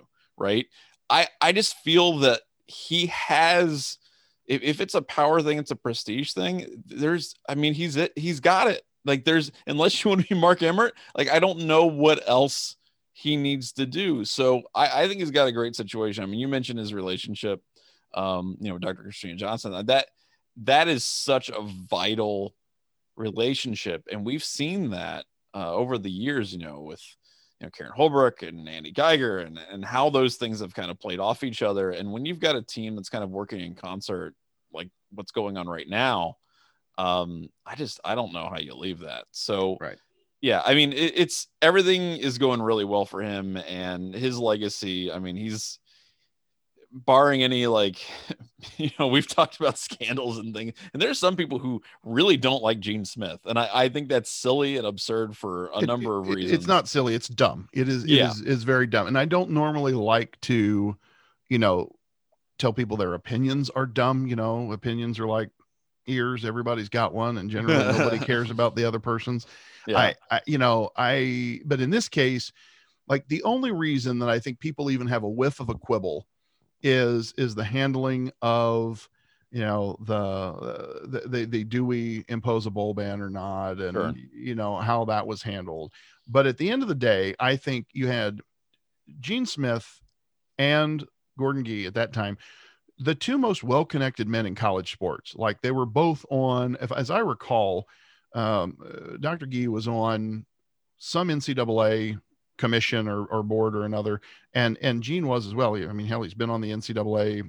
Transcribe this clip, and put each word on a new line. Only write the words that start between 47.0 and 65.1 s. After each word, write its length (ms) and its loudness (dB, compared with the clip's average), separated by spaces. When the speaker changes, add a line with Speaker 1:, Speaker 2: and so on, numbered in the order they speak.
Speaker 1:
any, 240 2
like, 320 2
<laughs> 380 -20
you 220 -4
know, 100 2
we've 180 4
talked 320 0
about 200 0
scandals 600 -6
and 160 -10
things, 200 -8
and 100 -4
there's 160 0
some 180 2
people 220 -2
who 240 -4
really 320 4
don't 260 2
like 180 2
Gene 240 -4
Smith. 420 -8
And 120 0
I, 160 2
I 140 4
think 200 -4
that's 220 0
silly 460 0
and 100 -2
absurd 500 -4
for 380 -6
a 60 -4
Speaker 2:
It, 60 2
Speaker 1:
number 320 -2
of 100 -4
Speaker 2:
it, 20 -4
it, 60 -2
Speaker 1:
reasons. 160 -2
Speaker 2:
it's 140 0
not 220 4
silly. 260 0
It's 140 -4
dumb. 440 0
It 160 0
is, 160 -2
it 60 -2
Speaker 1:
Yeah. 200 6
Speaker 2:
is, 120 -8
is 220 -2
very 220 4
dumb. 220 2
And 100 2
I 60 4
don't 260 0
normally 420 2
like 500 0
to, 540 2
you 100 2
know, 320 4
tell 140 2
people 240 -2
their 180 0
opinions 560 -2
are 160 -2
dumb. 420 0
You 80 -2
know, 360 -2
opinions 460 -4